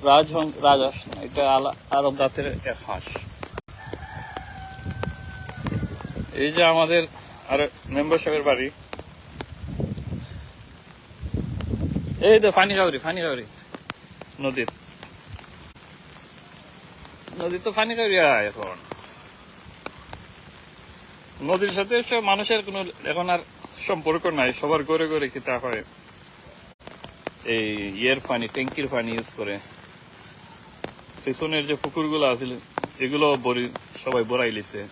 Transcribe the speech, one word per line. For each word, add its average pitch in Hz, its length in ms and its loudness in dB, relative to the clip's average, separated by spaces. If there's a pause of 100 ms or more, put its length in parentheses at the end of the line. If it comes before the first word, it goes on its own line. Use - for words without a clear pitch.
রাজহং-, 156 480 6 (100)
রাজহাঁস 135 320 6 (120)
না, - 60 -10 (100)
এটা 143 160 -2 (140)
আলা-, 135 220 0 (180)
আরব 139 240 4
জাতের 139 260 0 (260)
এক 113 140 -6
হাঁস। 92 200 -6 (3250)
এই 147 140 2
যে 175 60 6 (100)
আমাদের 165 300 6 (500)
আর 139 80 4 (340)
মেম্বার 156 280 2
সাহেবের 151 260 0
বাড়ি, 131 200 2 (3500)
এই 220 160 10
তো 208 120 8
ফানি 196 220 6
কাউরি, 170 280 2
ফানি 175 200 -2
কাউরি 127 180 -4 (1000)
নদীর, 127 240 -2 (2750)
নদীর 175 260 -2
তো 226 100 0
ফানি 220 220 2
কাউরি 208 180 4 (160)
আয় 107 180 4
এখন। 98 260 -8 (2750)
নদীর 190 280 2
সাথে 196 160 0 (140)
সব 233 220 2
মানুষের 208 360 2
কোনো 196 140 -6 (320)
এখন 175 220 0
আর 175 60 0 (480)
সম্পর্ক 160 360 0 (140)
নাই, 127 120 4 (100)
সবার 151 280 2
ঘরে 160 240 4
ঘরে 147 140 0 (100)
কিতা 131 180 -2 (100)
হয়, 113 180 -2 (1700)
এই 110 120 0 (320)
ইয়ের 131 280 4
পানি, 117 260 0
ট্যাঙ্কির 135 400 -4
পানি 113 220 0
ইউজ 113 120 -6 (100)
করে। 101 160 -4 (1700)
পেছনের 151 480 -2
যে 147 120 2
পুকুরগুলো 151 500 0
আছিল, 127 200 -4 (520)
এগুলো 147 220 4 (200)
বড়ি-, 123 280 0 (300)
সবাই 127 260 2
বড়াই 123 280 2
লিছে। 104 220 -8 (120)